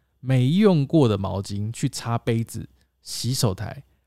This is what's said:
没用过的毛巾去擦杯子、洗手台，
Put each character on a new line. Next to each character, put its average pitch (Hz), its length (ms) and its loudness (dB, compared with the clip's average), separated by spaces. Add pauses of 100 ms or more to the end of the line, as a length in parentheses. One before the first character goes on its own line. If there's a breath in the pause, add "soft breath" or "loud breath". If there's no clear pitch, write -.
(200)
没 127 280 2
用 175 380 4
过 151 200 4
的 104 120 2
毛 95 240 -4
巾 104 280 -6
去 117 160 -6
擦 117 300 -4
杯 117 260 -2
子、 - 240 -10 (360)
洗 - 320 -6
手 107 200 -2
台， 90 280 -12 (240)